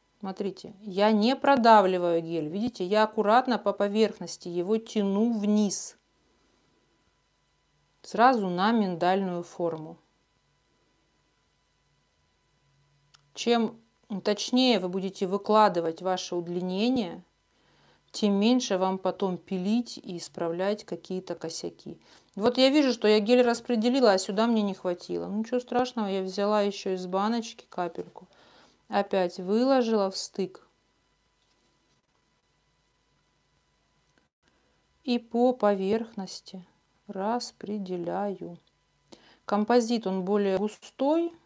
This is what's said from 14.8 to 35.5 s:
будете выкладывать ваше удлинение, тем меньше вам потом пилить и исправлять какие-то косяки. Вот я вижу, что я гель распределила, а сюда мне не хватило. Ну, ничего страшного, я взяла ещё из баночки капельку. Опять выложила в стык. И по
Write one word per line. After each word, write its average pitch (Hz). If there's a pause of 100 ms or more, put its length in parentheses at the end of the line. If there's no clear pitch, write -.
будете 190
выкладывать 185
ваше 180
удлинение, 180 (880)
тем 202
меньше 220
вам 190
потом 185
пилить 202
и 175
исправлять 180
какие-то 185
косяки. - (380)
Вот 240
я 262
вижу, 269
что 233
я 214
гель 247
распределила, 240
а 190
сюда 208
мне 226
не 202
хватило. 175
Ну, 196
ничего 226
страшного, 240
я 190
взяла 202
ещё 202
из 185
баночки 214
капельку. 175 (640)
Опять 196
выложила 226
в 190
стык. - (4000)
И 240
по 240